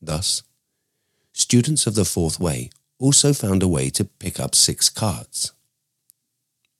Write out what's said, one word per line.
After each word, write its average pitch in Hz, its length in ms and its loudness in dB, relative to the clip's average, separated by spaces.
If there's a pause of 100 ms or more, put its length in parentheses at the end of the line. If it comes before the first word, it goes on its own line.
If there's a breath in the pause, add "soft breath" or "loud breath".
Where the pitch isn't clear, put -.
Thus, 80 400 -4 (920)
students 123 540 2
of 104 80 -2
the 101 100 2
fourth - 360 -2
way 67 300 -4 (280)
also 139 340 4
found 95 300 0
a 92 60 4
way 69 220 0
to - 140 -2
pick - 360 -10
up 67 140 -4
six - 360 2
cards. - 640 -6 (1300)